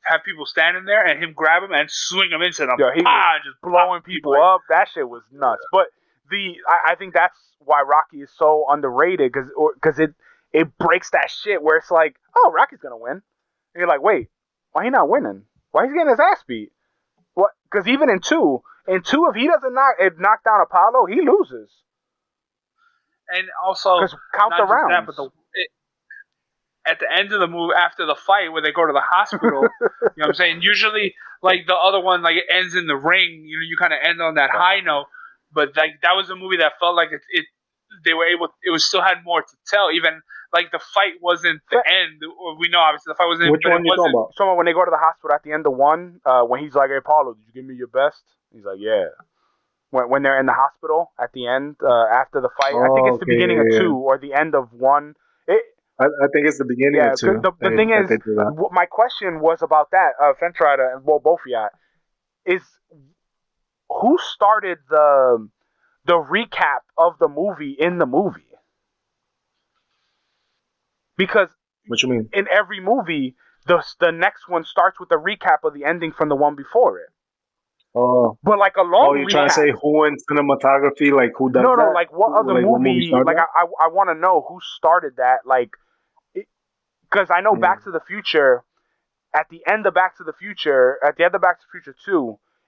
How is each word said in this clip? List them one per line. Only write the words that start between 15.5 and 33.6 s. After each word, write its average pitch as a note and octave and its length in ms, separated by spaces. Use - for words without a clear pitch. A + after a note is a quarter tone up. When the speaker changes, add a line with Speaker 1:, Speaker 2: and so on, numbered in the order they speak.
Speaker 2:
Why E3+ 140
he's C4+ 80
getting D#4+ 140
his A#3+ 120
ass F4+ 260
beat?" A2 240
What? F#3+ 160
'Cause F#3+ 180
even C4+ 220
in F#3 100
two, F3 420
in F#3 140
two, D#4+ 260
if A3 80
he B3 120
doesn't C#4+ 260
knock, C4 260
if F3+ 180
knock G#3 260
down G#3+ 160
Apollo, F#3+ 460
he A3+ 140
loses. A#3+ 500
Speaker 1:
And F#3 200
also, F#3 360
Speaker 2:
'Cause - 160
count A#3 160
Speaker 1:
not E3+ 80
Speaker 2:
the G#3+ 40
Speaker 1:
just G3 80
that, C4 180
Speaker 2:
rounds. E3+ 180
Speaker 1:
but - 100
the, C3+ 140
it, F#3 140
at D#3+ 140
the D#3 120
end G3 200
of G3+ 80
the F3 80
move, E3+ 280
after F3 300
the D3+ 80
fight, F#3+ 380
where D#3+ 100
they D#3 80
go E3 160
to D3+ 60
the C#3 100
hospital, G#3 600
Speaker 2:
<laughs> - 200
Speaker 1:
you - 80
know - 240
what D3+ 140
I'm D3 60
saying? E3+ 280
Usually, G#3 520
like, F#3 240
the F3+ 80
other F#3+ 260
one, F3+ 220
like, E3 140
it F3 120
ends F3+ 280
in F3 100
the D3 80
ring. E3 500
You D#3 140
know, E3 100